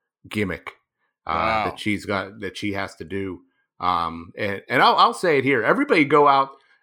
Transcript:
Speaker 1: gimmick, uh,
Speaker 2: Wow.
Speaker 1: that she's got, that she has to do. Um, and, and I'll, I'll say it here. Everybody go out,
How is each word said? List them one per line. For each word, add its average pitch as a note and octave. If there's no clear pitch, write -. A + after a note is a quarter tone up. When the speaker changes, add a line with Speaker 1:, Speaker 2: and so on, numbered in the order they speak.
Speaker 1:
gimmick, F#2+
uh, -
Speaker 2:
Wow. G#2+
Speaker 1:
that -
she's G2+
got, G2
that G2
she G#2
has G2
to -
do. F#2+
Um, E2+
and, G2
and B2+
I'll, G#3+
I'll G#3
say E3
it C3
here. B2+
Everybody F#3+
go D3
out, C3+